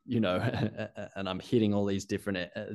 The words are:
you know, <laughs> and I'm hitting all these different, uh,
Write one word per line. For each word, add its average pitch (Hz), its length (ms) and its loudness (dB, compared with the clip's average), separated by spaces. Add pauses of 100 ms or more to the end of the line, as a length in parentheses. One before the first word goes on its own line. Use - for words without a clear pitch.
you 117 140 0
know, 92 180 4
<laughs> 107 800 -2
and 98 140 -4
I'm 92 100 -2
hitting 110 340 4
all 101 120 2
these 98 200 0
different, 95 500 -2
uh, 107 200 -8